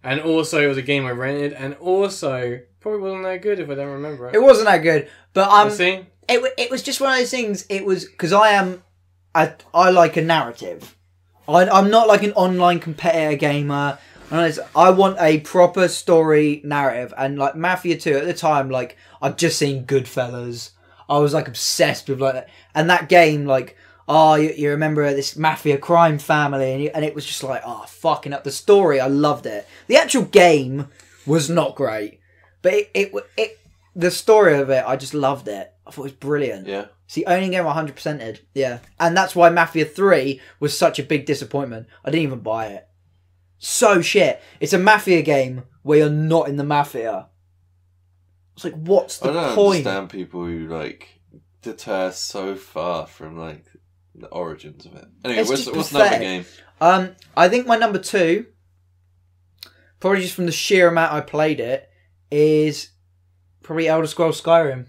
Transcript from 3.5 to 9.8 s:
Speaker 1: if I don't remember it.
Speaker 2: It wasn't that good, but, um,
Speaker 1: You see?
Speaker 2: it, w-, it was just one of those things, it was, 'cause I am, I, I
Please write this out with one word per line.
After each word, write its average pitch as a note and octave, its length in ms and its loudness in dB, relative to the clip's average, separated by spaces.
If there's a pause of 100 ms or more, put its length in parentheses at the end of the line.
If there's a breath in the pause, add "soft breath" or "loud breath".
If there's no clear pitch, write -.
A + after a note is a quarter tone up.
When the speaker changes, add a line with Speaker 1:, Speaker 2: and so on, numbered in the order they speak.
Speaker 1:
if D3+ 120 -8
I C#3 40 -6
don't C#3 160 -8
remember C#3 380 -12
it. - 80 -10
Speaker 2:
It A3+ 60 4
wasn't A3+ 240 6
that F3+ 160 2
good, D#3 260 0 (240 loud breath)
but, G3 160 0
um, G#3 220 6
Speaker 1:
You G#3 40 -6
see? F#3 160 0 (380)
Speaker 2:
it, A#3+ 60 2
w-, B3+ 240 -2
it A#3+ 120 -6
was C4 120 -6
just C4+ 180 -6
one C4+ 140 0
of B3+ 40 0
those B3 120 -2
things, G#3+ 400 -6
it G3 160 -6
was, F#3 240 -2
'cause E3+ 240 -4
I G#3+ 160 6
am, F#3+ 340 -2 (500)
I, D#3+ 200 0 (180)
I F#3 180 4